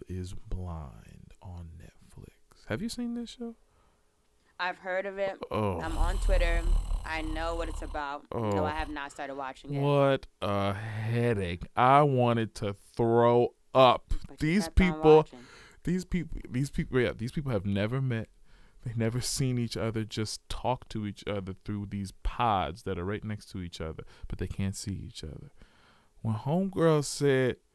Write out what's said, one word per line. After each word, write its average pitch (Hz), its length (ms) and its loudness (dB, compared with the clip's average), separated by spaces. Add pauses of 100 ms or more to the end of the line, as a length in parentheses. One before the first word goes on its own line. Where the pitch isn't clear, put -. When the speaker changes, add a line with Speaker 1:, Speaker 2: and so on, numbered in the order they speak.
Speaker 1:
Is 90 260 -8
Blind 80 1080 -12
on 85 280 -14 (120)
Netflix. - 880 -20
Have 117 140 -2
you 226 80 -6
seen 240 260 -6
this 240 160 -8
show? 233 240 -12 (1040)
Speaker 2:
I've 180 180 -4
heard 185 260 -4
of 196 120 -8
it. 196 200 -4 (140)
Speaker 1:
Oh. 98 280 0
Speaker 2:
I'm 160 180 -4
on 165 200 2
Twitter. 170 420 2 (460)
I 160 160 -4
know 160 340 -4
what 165 140 -4
it's - 120 -8
about. 147 520 -8
No, 107 260 -2
Speaker 1:
Oh. 87 60 0
Speaker 2:
I - 60 -2
have 156 180 -6
not 147 240 -8
started 139 220 -10
watching 139 380 -10
it. 139 60 -2
Speaker 1:
What 139 480 4 (140)
a 98 320 0
headache. 110 920 -2 (120)
I 131 260 8
wanted 120 520 2
to 101 200 -6 (220)
throw 120 560 4 (200)
up. 127 380 6 (160)
Speaker 2:
But - 140 -10
you 151 80 2
Speaker 1:
These 185 160 4
Speaker 2:
kept 165 160 4
on 185 120 6
Speaker 1:
people, 156 240 10
Speaker 2:
watching. 156 220 2 (460)
Speaker 1:
these 180 180 -2
people, - 460 -4
these 139 200 -2
people, 127 300 -2
yeah, 101 180 2
these 113 140 -6
people 131 220 -4
have 98 120 -2
never 104 360 0
met. 117 260 -4 (560)
They've 113 140 -8
never 113 240 0
seen 127 360 -2
each 117 200 -4
other 110 260 -2
just - 460 -6
talk - 400 -6
to 104 180 -6
each - 180 -10
other 95 380 -6
through 104 260 -6
these 98 220 -6 (120)
pods 95 600 0
that 92 160 -4
are 87 60 -6
right 101 180 -6
next 107 280 -10
to 95 100 -10
each 87 180 -10
other, 80 240 -8 (240)
but - 120 4
they 90 80 -2
can't 98 280 -2
see - 160 -8 (160)
each - 160 -14
other. 80 280 -12 (720)
When 110 140 -2
Homegirl 160 680 2
said, 131 500 2 (200)